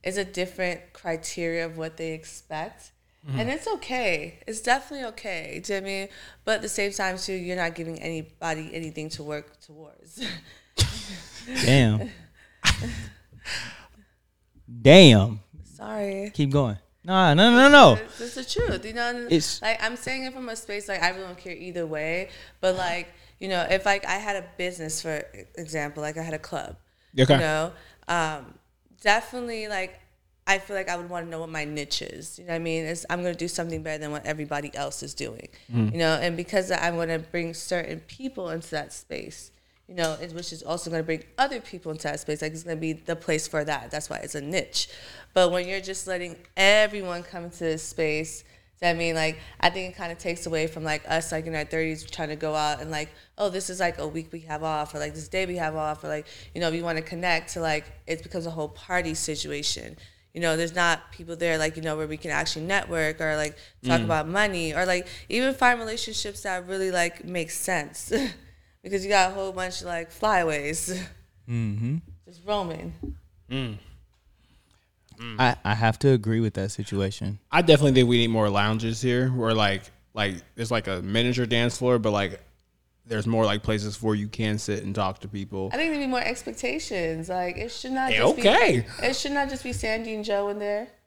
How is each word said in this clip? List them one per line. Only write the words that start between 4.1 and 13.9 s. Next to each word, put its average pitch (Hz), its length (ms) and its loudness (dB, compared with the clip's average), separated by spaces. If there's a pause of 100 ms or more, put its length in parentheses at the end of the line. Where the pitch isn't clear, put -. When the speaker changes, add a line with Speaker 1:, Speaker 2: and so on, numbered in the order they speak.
Speaker 1:
It's 220 140 -8
definitely 269 480 -2
okay, 175 560 -10
do 202 100 -4
you 196 60 -2
know 190 40 -12
what 196 60 -6
I - 100 -4
mean? 196 80 -8 (360)
But 220 120 2
at 202 60 -4
the 202 60 -6
same 202 240 -2
time, 190 260 -2
too, 185 140 -6
you're 180 240 -4
not 170 180 -2
giving 165 260 -8
anybody 160 760 -6
anything 160 360 -8
to 156 120 -10
work 147 380 -10
towards. 156 640 -20 (540)
<laughs> - 880 -2
Speaker 3:
Damn. 120 460 6 (2750)